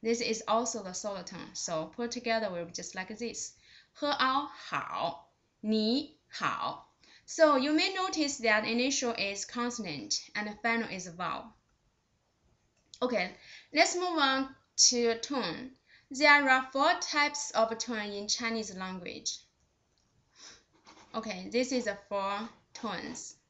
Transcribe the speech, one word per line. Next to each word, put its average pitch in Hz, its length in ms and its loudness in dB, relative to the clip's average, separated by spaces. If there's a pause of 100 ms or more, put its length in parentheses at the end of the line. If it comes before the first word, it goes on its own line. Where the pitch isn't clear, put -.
This 233 180 0
is 226 280 -2
also 233 340 0
the 185 120 -8
solo 196 280 -6
tone. - 320 -12
So 160 400 -4
put 233 160 -4
together 170 400 0
will 175 140 -4
be 170 80 -12
just - 220 -10
like 185 140 -8
this. 220 440 -8 (480)
He 294 60 -2
ao 277 400 2
hao, - 800 -6 (360)
ni 220 540 2 (120)
hao. - 560 -4 (420)
So 302 300 6
you 262 160 4
may 359 200 4
notice 339 460 0
that 220 260 4
initial 240 480 2
is 196 320 -4
consonant 202 680 -4 (200)
and 208 280 -6
final 233 260 0
is 180 180 -8
vowel. 175 480 -8 (1500)
Okay, 220 340 -2 (360)
let's 339 220 6
move 359 240 0
on 269 360 2 (340)
to 233 300 4
tone. 233 540 -4 (380)
There 285 400 6
are 262 220 4
four 294 280 4
types 294 520 0
of 226 260 2
tone 214 320 -4
in 202 160 -6
Chinese 220 480 -2
language. 185 640 -8 (1800)
Okay, 202 360 -6
this 247 220 2
is 247 120 0
the 202 140 -2 (100)
four 202 400 -2 (260)
tones. - 600 -8 (140)